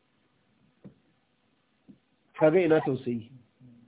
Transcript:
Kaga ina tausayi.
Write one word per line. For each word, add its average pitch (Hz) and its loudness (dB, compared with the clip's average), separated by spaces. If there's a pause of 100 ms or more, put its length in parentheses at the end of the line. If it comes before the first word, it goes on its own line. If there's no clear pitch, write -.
(2250)
Kaga 156 2
ina 156 2
tausayi. 123 -6 (580)